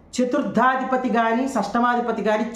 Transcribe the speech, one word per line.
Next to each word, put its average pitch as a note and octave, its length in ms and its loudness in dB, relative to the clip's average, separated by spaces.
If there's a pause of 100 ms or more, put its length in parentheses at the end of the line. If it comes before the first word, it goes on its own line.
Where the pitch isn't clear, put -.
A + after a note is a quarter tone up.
(160)
చతుర్థాధిపతి B3+ 920 0
కానీ A#3 400 0
షష్టమాధిపతి A#3 760 0
కానీ A3 340 0